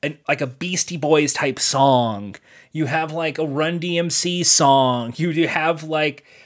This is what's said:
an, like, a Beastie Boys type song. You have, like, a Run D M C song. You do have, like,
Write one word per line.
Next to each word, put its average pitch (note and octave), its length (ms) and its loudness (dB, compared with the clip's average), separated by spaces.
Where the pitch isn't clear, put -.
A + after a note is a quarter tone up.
an, D3+ 240 -6
like, C#3+ 140 -2
a C3+ 60 -4
Beastie F3 500 -6
Boys D3+ 360 2
type C3+ 260 -2
song. A#2 760 2
You D#3 140 -4
have, D#3+ 260 -4
like, D#3+ 280 -4
a D#3+ 60 0
Run D#3 340 -2
D E3+ 180 -2
M E3+ 120 0
C F3 340 -2
song. C3 720 4
You E3 180 -2
do D#3 140 2
have, D#3+ 360 -2
like, D#3 400 -4